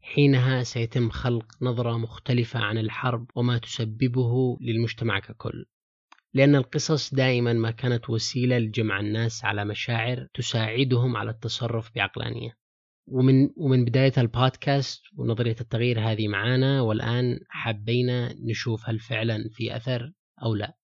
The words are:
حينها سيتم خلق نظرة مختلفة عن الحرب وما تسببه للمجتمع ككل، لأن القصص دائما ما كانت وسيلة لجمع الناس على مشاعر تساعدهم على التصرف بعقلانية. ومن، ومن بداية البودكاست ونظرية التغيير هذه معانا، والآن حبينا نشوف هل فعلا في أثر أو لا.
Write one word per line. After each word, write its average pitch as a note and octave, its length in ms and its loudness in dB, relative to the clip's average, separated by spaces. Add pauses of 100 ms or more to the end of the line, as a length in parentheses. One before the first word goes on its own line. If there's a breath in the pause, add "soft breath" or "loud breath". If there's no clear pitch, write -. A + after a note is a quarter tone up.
حينها C3 600 4
سيتم A#2 460 -2
خلق A#2 360 -2 (160)
نظرة A#2 360 -2
مختلفة A#2 600 -2
عن G#2+ 180 -2
الحرب A#2+ 580 -4
وما A#2+ 220 2
تسببه B2 1040 0
للمجتمع A2+ 580 -2
ككل، - 460 -10 (680)
لأن C#3 220 8
القصص C#3+ 580 0
دائما B2 400 2
ما A2+ 180 2
كانت A#2+ 380 -2
وسيلة B2 480 0
لجمع G#2+ 420 0
الناس A2 460 -2
على G#2 200 0
مشاعر A#2+ 680 -4
تساعدهم A#2+ 840 0
على G#2+ 140 -4
التصرف A2+ 640 -6
بعقلانية. A2+ 640 -4 (500)
ومن، C3 500 6
ومن C3 280 2
بداية C3 320 4
البودكاست B2+ 840 0 (160)
ونظرية A#2 440 -2
التغيير A#2 380 0
هذه A2 280 0
معانا، B2+ 540 2
والآن A#2 580 0 (100)
حبينا A#2+ 920 -2
نشوف A2+ 500 -4
هل A2+ 100 -2
فعلا A2+ 520 -4
في A2 240 -6
أثر A#2+ 380 -6 (300)
أو A2+ 120 0
لا. G2+ 220 -6 (120)